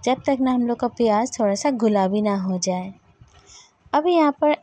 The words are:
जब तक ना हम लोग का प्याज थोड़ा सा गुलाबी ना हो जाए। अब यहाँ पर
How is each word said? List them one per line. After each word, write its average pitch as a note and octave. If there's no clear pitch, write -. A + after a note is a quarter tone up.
जब B3+
तक C#4
ना C4
हम B3
लोग A#3+
का A#3+
प्याज A3+
थोड़ा G3+
सा C#4+
गुलाबी G#3
ना G3+
हो F#3
जाए। F#3
अब D4+
यहाँ D#4
पर D4